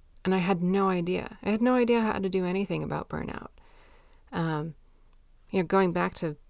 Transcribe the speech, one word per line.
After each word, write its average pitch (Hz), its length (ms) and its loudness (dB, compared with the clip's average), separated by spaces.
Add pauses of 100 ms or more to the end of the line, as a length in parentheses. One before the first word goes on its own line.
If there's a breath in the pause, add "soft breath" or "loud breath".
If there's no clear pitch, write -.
(220)
And 185 120 2
I 190 40 2
had 180 240 2
no 190 280 2
idea. 180 520 -2
I - 80 -2
had 220 120 2
no 254 120 4
idea 240 280 4
how 214 160 0
to 190 100 -2
do 185 160 0
anything 180 380 -2
about 147 260 -6
burnout. - 400 -8 (840 soft breath)
Um, 160 420 -4 (720)
you 196 120 0
know, 170 60 -2
going 185 260 4
back 175 240 -2
to 156 200 -6 (140)